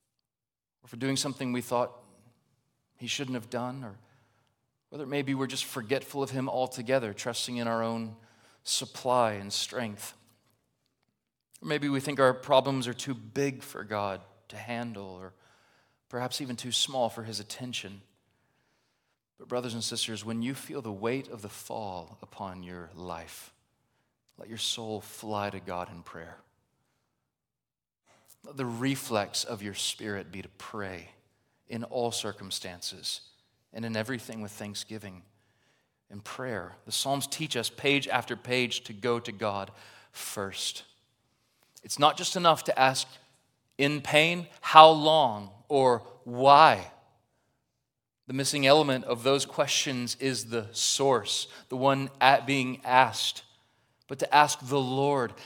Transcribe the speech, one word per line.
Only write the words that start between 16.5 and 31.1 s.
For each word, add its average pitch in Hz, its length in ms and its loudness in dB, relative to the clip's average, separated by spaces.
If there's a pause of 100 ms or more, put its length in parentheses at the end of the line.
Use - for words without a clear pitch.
too 120 160 -10
small 127 380 0
for 113 140 -10
his 107 160 -10
attention. 104 640 -12 (1400)
But - 100 -20
brothers 123 260 -4
and 113 100 -6
sisters, 110 400 -6
when 113 180 -6
you 131 140 -4
feel 143 260 -10
the 113 100 -8
weight 117 360 -4
of 110 140 -16
the 101 80 -12
fall 98 720 -12
upon 92 420 -14
your 87 320 -14
life, 85 560 -14 (840)
let - 120 -18
your 113 80 -12
soul 110 440 -6
fly 104 480 -6
to 95 100 -8
God 90 300 -8
in 87 140 -18
prayer. 85 340 -18 (2000)
Let 143 120 -18
the 135 100 -4
reflex 120 760 -2
of 104 180 -8
your 101 120 -8
spirit - 580 -6
be 98 100 -12
to 87 80 -16
pray 92 600 -12 (580)